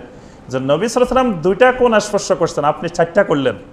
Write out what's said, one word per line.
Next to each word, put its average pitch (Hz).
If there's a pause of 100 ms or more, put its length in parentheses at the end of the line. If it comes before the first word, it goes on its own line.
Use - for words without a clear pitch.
(480)
যে 127
নবী 147
সাল্লাল্লাহু -
আলাইহি 247
সাল্লাম 247
দুইটা 190
কোণ 240
স্পর্শ 196
করছেন, 160
আপনি 156
চারটা 170
করলেন 139 (180)